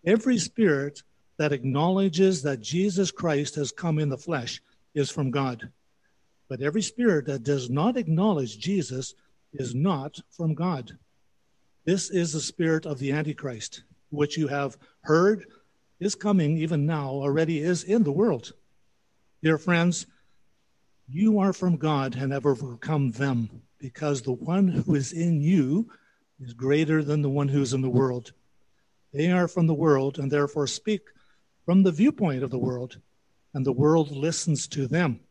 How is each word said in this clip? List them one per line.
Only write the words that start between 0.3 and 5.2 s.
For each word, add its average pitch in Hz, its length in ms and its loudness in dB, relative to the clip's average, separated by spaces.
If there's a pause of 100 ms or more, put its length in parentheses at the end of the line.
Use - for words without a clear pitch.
spirit 143 640 0 (340)
that 151 140 0
acknowledges 165 920 0
that 139 180 -4
Jesus 185 500 -2
Christ 147 440 -2
has 143 160 -4
come 160 280 -2
in 147 100 0
the 139 80 -4
flesh 147 440 -6 (320)
is 139 160 -2
from 135 220 -4